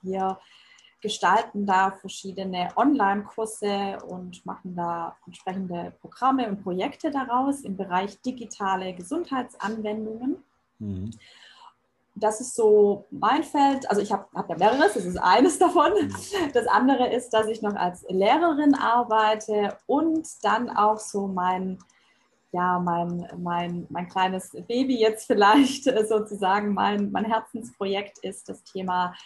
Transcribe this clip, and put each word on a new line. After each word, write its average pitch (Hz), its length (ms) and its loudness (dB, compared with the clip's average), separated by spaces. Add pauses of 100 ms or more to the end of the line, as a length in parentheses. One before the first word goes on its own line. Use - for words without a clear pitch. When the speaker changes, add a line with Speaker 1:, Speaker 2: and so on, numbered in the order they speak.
Speaker 1:
wir 190 380 -4 (640)
gestalten 208 640 0
da 190 260 4
verschiedene 190 840 -8
Online-Kurse 208 1300 0
und 180 400 -14
machen 180 300 -10
da 170 400 -6 (100)
entsprechende 180 760 -8
Programme 254 480 -2
und 196 120 -6
Projekte 196 480 -4
daraus 269 520 -2
im 190 160 -8
Bereich 190 440 -4
digitale 196 720 -6
Gesundheitsanwendungen. 220 1500 -6 (360)
Speaker 2:
Mhm. 101 320 -8 (1040)
Speaker 1:
Das 214 260 -2
ist 247 140 -10
so 208 560 6
mein 262 320 0
Feld. 277 460 2
Also 202 120 2
ich 208 100 -2
hab, - 220 -4
hab - 160 -6
ja 165 80 -6
mehreres, 262 380 4
das 196 100 -4
ist 180 120 -6
eines 240 400 6
davon. 339 360 4
Speaker 2:
Mhm. 311 200 0 (400)
Speaker 1:
Das 233 140 2
andere 247 400 4
ist, 247 220 -4
dass 220 180 2
ich 220 140 -6
noch 202 140 -2
als 180 340 -4
Lehrerin 277 680 4
arbeite 220 1000 2 (100)
und 320 400 0 (160)
dann 226 260 0
auch 214 300 2
so 196 280 -4
mein, 185 520 -2 (720)
ja, 180 280 2
mein, 175 460 -2 (120)
mein, 175 520 -6
mein 175 200 -8
kleines 185 420 -2 (160)
Baby 254 320 0
jetzt 220 280 2
vielleicht, 220 600 6
äh, 220 180 2
sozusagen, 208 680 0
mein, 202 380 0
mein 202 140 -2
Herzensprojekt 220 920 -4
ist - 300 -12
das 190 140 -14
Thema, 180 500 -4 (120)